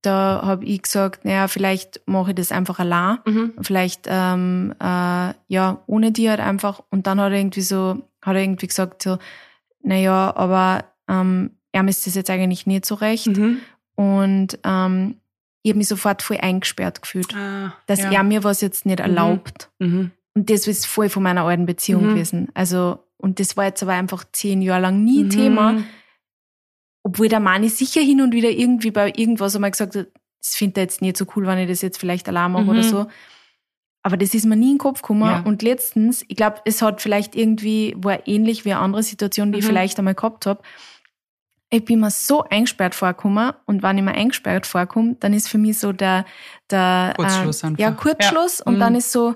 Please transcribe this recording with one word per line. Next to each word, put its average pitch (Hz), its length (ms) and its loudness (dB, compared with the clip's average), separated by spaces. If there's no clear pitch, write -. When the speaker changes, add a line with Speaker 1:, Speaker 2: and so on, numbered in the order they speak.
Speaker 1:
da 196 420 0
hab 190 180 -2
ich 196 200 -4
gesagt, 196 420 -2
„Naja, 196 240 0
vielleicht 190 580 -4
mach 190 220 0
ich 196 60 -2
das 175 180 -4
einfach 185 260 -2
allein. 180 480 0
Speaker 2:
Mhm. 226 340 0
Speaker 1:
Vielleicht, 185 460 -2
ähm, 185 760 -2
äh, 180 520 -2
ja, 190 400 0
ohne 220 260 2
die 226 160 0
halt 214 120 0
einfach.“ 196 500 -2
Und 196 160 -2
dann 196 140 2
hat 196 120 2
er 196 60 0
irgendwie 196 240 -2
so, 190 400 -2
hat 190 120 -2
er 190 80 2
irgendwie 190 240 -4
gesagt 185 360 -4
so, 185 160 -2
„Naja, 190 540 2
aber, 185 480 2
ähm, 185 440 0
ihm 190 140 2
ist - 180 -2
das 185 100 -6
jetzt 190 140 -4
eigentlich 185 360 -2
nicht 190 200 0
so 208 100 -4
recht.“ 220 320 -2
Speaker 2:
Mhm. 214 320 2
Speaker 1:
Und, 196 720 0
ähm, 185 560 -2
ich 214 80 2
hab 208 60 2
mich 208 120 0
sofort 196 340 -2
voll - 160 -4
eingesperrt 185 640 -4
gefühlt, 185 340 -8
Speaker 2:
Ah, 196 360 -8
Speaker 1:
dass 196 160 0
Speaker 2:
ja. 196 100 -2
Speaker 1:
er 196 120 4
mir 208 200 2
was 202 180 0
jetzt 196 220 -4
nicht 190 140 0
Speaker 2:
Mhm. - 60 -4
Speaker 1:
erlaubt. 175 720 0
Speaker 2:
Mhm. 180 320 0
Speaker 1:
Und 208 160 0
das 208 160 2
ist 208 200 -4
voll 214 220 0
von 196 140 -2
meiner 180 220 2
alten 175 220 2
Beziehung 180 380 0
Speaker 2:
Mhm. 214 60 4
Speaker 1:
gewesen. 170 440 -2
Also, 180 440 0
und 190 240 -2
das 190 160 -4
war 202 100 2
jetzt 190 160 -4
aber 190 100 -2
einfach 180 400 -4
zehn 196 280 -2
Jahre 185 220 2
lang 190 220 2
nie 269 200 4
Speaker 2:
Mhm. 196 60 0
Speaker 1:
Thema. 214 460 4
Obwohl 196 220 2
der 220 120 4
Mani 202 280 2
sicher 262 320 0
hin 277 220 6
und 254 100 4
wieder 233 180 2
irgendwie 233 400 2
bei 202 240 2
irgendwas 220 400 0
einmal 202 160 0
gesagt 196 240 -6
hat, 196 120 -6
„Das - 140 -6
findet 202 220 -2
er 196 60 2
jetzt - 180 -6
nicht 185 140 -2
so 190 100 -4
cool, 196 100 -2
wenn 185 120 0
ich 180 100 -2
das 180 140 -4
jetzt 185 160 -6
vielleicht 180 300 -4
allein 180 240 0
mache 180 120 2
oder 214 180 4
Speaker 2:
Mhm. 226 60 4
Speaker 1:
so.“ 208 180 0
Aber 180 140 0
das 196 180 0
ist 220 120 2
mir 220 100 4
nie 247 140 4
in 277 40 4
den 285 40 2
Kopf 277 240 -2
gekommen. 214 260 2
Speaker 2:
Ja. 175 120 2
Speaker 1:
Und 208 220 -2
letztens, 240 640 0
ich - 80 -12
glaub, 214 280 0
es 214 180 0
hat 214 200 0
vielleicht 208 340 -2
irgendwie, 220 640 0
war 190 280 -2
ähnlich 220 380 0
wie 202 80 -2
eine - 80 0
andere 196 220 0
Situation, 208 500 -2
die 202 60 -2
ich 202 60 -2
Speaker 2:
Mhm. 220 40 0
Speaker 1:
vielleicht 190 300 0
einmal 190 160 0
gehabt 220 320 -4
hab. 202 160 -2
Ich 226 140 0
bin 226 160 2
mir 214 100 2
so - 340 0
eingesperrt 202 500 0
vorgekommen 202 580 0
und 202 160 0
wenn 196 160 2
ich 196 60 0
mir 190 80 0
eingesperrt 202 540 -2
vorkomme, 226 520 0
dann 202 140 0
ist 208 160 0
für 220 100 0
mich 214 200 2
so 202 140 -4
der, 190 320 0
der, 185 460 2
Speaker 2:
Kurzschluss 185 460 0
Speaker 1:
äh, 165 40 -4
Speaker 2:
einfach. 156 140 -2
Speaker 1:
ja, 214 120 2
Kurzschluss 311 680 0
Speaker 2:
Ja. - 80 -12
Speaker 1:
und - 80 4
Speaker 2:
Mhm. 202 60 2
Speaker 1:
dann 233 140 4
ist 247 180 -2
so 233 240 2